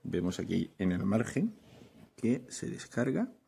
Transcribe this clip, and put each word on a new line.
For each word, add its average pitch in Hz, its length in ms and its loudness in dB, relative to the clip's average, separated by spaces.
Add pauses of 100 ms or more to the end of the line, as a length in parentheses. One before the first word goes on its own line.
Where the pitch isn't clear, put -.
Vemos 87 380 0
aquí 90 380 0
en 92 140 2
el 90 120 0
margen 117 500 2 (640)
que - 320 0
se - 220 -6
descarga. 135 600 -2 (180)